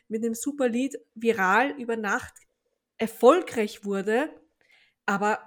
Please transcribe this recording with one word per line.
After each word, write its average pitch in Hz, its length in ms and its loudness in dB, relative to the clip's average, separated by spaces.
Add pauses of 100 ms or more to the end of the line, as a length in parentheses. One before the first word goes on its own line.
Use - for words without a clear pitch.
mit 220 160 -4
einem 226 100 -2
super 277 360 -2
Lied 254 280 -2 (180)
viral 220 640 2
über 233 180 -4
Nacht 214 360 -4 (640)
erfolgreich 233 880 2
wurde, 208 440 -2 (760)
aber 208 420 0